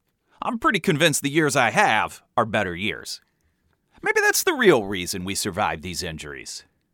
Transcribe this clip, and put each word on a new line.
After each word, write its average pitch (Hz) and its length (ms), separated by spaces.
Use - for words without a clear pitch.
I'm 240 160
pretty 208 220
convinced 160 420
the 143 80
years 147 260
I 120 140
have 113 520
are 117 80
better 98 320
years. 87 460
Maybe 427 180
that's 415 220
the 359 120
real 175 300
reason 92 400
we 98 100
survive 90 460
these 87 220
injuries. 76 640